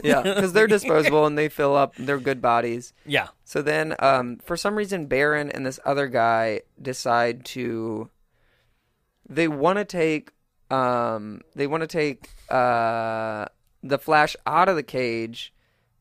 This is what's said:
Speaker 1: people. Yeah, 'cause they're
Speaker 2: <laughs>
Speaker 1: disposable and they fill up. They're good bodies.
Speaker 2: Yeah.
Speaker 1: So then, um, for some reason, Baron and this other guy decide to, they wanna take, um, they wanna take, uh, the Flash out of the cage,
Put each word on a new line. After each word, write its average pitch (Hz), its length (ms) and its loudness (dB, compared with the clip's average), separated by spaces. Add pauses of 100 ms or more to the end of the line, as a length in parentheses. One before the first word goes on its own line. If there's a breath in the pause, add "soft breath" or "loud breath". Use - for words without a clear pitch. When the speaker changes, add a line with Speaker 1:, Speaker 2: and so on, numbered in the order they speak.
Speaker 1:
people. 147 100 0
Yeah, 139 120 4 (120)
'cause 190 180 0
they're 214 140 6
Speaker 2:
<laughs> 214 100 4
Speaker 1:
disposable 156 480 4
and 147 140 0
they 151 100 0
fill 143 280 0
up. 139 200 2
They're 139 220 -2
good 131 240 -2
bodies. 120 500 0 (140)
Speaker 2:
Yeah. 135 220 -2 (160)
Speaker 1:
So - 180 -4
then, 156 380 0
um, 123 440 2
for 170 120 -4
some 202 200 -2
reason, 190 300 -4
Baron 147 440 2
and 131 140 -6
this 131 220 -6
other 139 220 0
guy 113 540 2 (200)
decide 120 640 -2
to, 113 640 -6 (1160)
they 160 200 0
wanna 165 360 0
take, 160 460 -2 (400)
um, 117 680 -2 (140)
they 143 120 -2
wanna 160 200 -4
take, 151 440 -4 (200)
uh, 113 960 0 (360)
the 139 160 -2
Flash 151 380 2 (100)
out 165 220 4
of 185 80 2
the 147 60 -2
cage, 117 720 -4 (480)